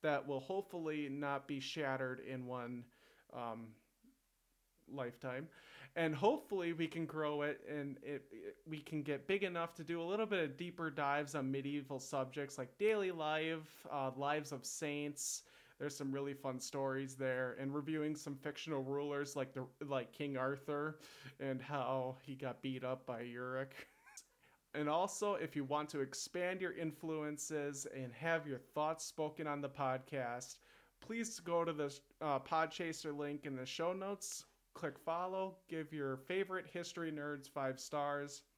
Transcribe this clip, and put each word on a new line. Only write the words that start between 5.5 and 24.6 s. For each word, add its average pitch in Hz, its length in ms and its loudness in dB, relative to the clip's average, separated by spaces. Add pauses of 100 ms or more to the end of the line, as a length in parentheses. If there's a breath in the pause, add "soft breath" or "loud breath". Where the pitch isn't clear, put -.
And 165 180 4
hopefully 185 600 4
we 160 140 2
can 165 180 0
grow 151 380 2
it 147 260 0
and 143 340 -2
it, 143 300 -4
it, - 240 -8 (100)
we 156 140 -4
can 151 200 -2
get 139 260 -2
big 196 180 4
enough 170 300 0
to 165 100 -8
do 170 160 0
a - 20 0
little 208 220 2
bit 202 180 4
of 135 140 0
deeper 175 340 -2
dives 143 440 2
on 131 140 2
medieval 139 500 0
subjects 135 580 -2
like 127 200 -6
daily 208 340 6
life, 160 760 0
uh, 135 280 2
lives 143 340 2
of 135 140 -6
saints. 147 760 -2 (360 loud breath)
There's 143 160 -2
some 139 160 -2
really 139 220 0
fun 131 280 -2
stories 135 540 0
there, 127 440 2
and 139 160 0
reviewing 151 400 2
some 147 200 -4
fictional 147 460 -2
rulers 143 540 0
like 131 180 0
the, 131 120 -2 (200)
like 131 280 0
King 143 240 -2
Arthur 143 600 0 (420 loud breath)
and 135 200 0
how 131 600 0
he 139 120 -10
got 131 280 -4
beat 131 220 -2
up 131 220 0
by 120 160 -2
Uric. 127 580 -4
<laughs> - 960 -20